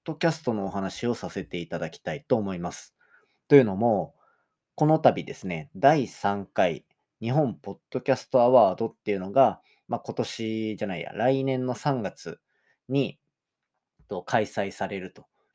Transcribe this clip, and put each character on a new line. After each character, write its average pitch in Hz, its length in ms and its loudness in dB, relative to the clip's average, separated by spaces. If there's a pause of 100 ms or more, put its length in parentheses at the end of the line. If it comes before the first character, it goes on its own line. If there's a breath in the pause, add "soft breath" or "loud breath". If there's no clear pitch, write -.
ド 160 100 -6
キ 196 140 0
ャ 160 40 4
ス - 120 -6
ト 120 100 -2
の 101 120 -4
お 95 40 -4
話 95 380 -6
を 120 80 0
さ 90 160 -8
せ 98 120 -6
て - 140 -10
い 85 100 -6
た 85 120 -6
だ 85 100 -4
き - 80 -18
た - 160 -8
い 147 140 -10
と 131 100 4
思 98 160 -4
い 87 60 -8
ま 85 120 -6
す。 - 240 -14 (520 soft breath)
と 147 80 6
い 139 60 12
う - 20 6
の 101 120 0
も、 101 380 0 (640)
こ 151 100 2
の 156 140 4
度 - 240 2
で - 100 -10
す - 140 -10
ね、 80 280 -6
第 135 300 4
三 101 400 -2
回、 90 400 0 (340)
日 117 120 -4
本 135 240 2
ポ - 160 -12
ッ 98 60 -12 (120)
ド 127 100 -4
キ 135 120 -2
ャ 127 40 4
ス - 140 -12
ト 127 120 4
ア 123 100 6
ワ 113 200 8
ー - 40 -6
ド 113 140 -4
っ - 60 -18
て - 140 -12
い 101 60 2
う 95 40 -4
の 95 120 -8
が、 113 280 4 (280 soft breath)
ま 117 100 -6
あ、 - 40 -4
今 117 160 -10
年 110 600 -4
じ 107 80 -6
ゃ - 20 -6
な 92 100 -6
い 80 40 -8
や、 - 120 -10
来 135 300 2
年 131 220 -2
の 127 80 -2
三 127 300 -2
月 85 360 -10 (520)
に、 135 260 -2 (880)
と、 95 140 -8
開 110 240 0
催 98 260 -6
さ 98 160 -6
れ 98 120 -6
る 92 120 -12
と - 140 -20 (300)